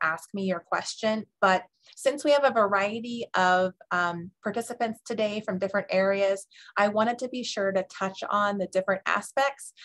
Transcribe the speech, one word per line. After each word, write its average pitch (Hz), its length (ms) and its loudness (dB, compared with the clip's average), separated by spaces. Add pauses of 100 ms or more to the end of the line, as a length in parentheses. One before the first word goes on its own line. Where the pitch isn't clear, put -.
ask 160 300 -4
me 196 100 -4
your 185 160 0
question. 214 680 -4 (140)
But 185 240 4 (320)
since 285 300 -2
we 302 60 4
have 285 120 6
a 269 80 4
variety 226 840 0
of, 185 400 4 (180)
um, 175 400 -2 (120)
participants 226 600 -4
today 214 400 -2
from 196 120 -2
different 196 320 -2
areas, 196 580 2 (280)
I 208 140 4
wanted 220 300 0
to 254 100 -6
be 247 140 -8
sure 196 280 -2
to 190 120 0
touch 190 460 -6
on 202 280 0
the 185 100 -2
different 190 380 -2
aspects 269 680 -2 (140)